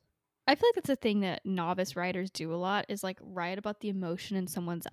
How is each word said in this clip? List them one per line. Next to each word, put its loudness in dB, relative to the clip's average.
I 8
feel 6
like 6
that's -2
a 4
thing 2
that 0
novice 0
writers -2
do -6
a -2
lot, 0
is, -4
like, -6
write -4
about -6
the -4
emotion -2
in 0
someone's -4